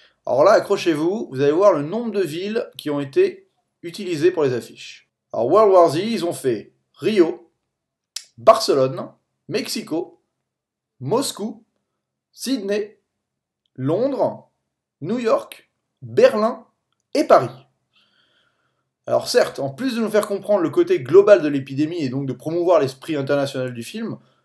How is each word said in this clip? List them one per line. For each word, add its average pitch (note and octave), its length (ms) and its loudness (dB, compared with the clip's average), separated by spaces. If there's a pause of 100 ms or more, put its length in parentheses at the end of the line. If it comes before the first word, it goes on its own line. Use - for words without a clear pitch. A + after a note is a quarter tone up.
(240)
Alors C3 200 2
là, G3 80 6
accrochez-vous, F3+ 800 0
vous C3 100 -6
allez C#3+ 120 4
voir F#3+ 200 4
le D3+ 100 -2
nombre G#3+ 300 -6
de G3+ 80 -2
villes F#3 460 -6 (100)
qui - 140 -8
ont C#3+ 100 -4
été F3 480 -2 (340)
utilisées E3+ 480 -2
pour E3+ 140 0
les C3 80 0
affiches. - 580 -12 (220)
Alors, A2+ 140 -2
World G3 260 4
War F3 160 8
Z, C#3+ 120 -4
ils G#3 260 -4
ont E3 80 -6
fait A#2+ 400 -6 (220)
Rio, F#3+ 540 0 (880)
Barcelone, C3 720 2 (400)
Mexico, A#3 720 -8 (800)
Moscou, G#3 640 -6 (680)
Sydney, G#3 680 -6 (800)
Londres, E3 720 -2 (500)
New G3 180 -6
York, - 520 -4 (320)
Berlin A3 640 2 (480)
et D4+ 100 2
Paris. E3 420 4 (1400)
Alors A#2+ 220 -2
certes, - 320 0
en C#3 100 -4
plus B3 240 -6
de A#3 60 -4
nous G#3+ 100 -2
faire G#3 160 2
comprendre G3+ 340 -2
le D#3 100 0
côté F3 300 2
global F#3+ 400 6
de D3+ 80 -2
l'épidémie C#3 560 -4
et B2+ 60 -4
donc C#3 160 -6
de C3 80 -6
promouvoir E3+ 460 0
l'esprit D3 360 -4
international C#3 560 -4
du A#2 120 -12
film, G#3+ 340 -12 (260)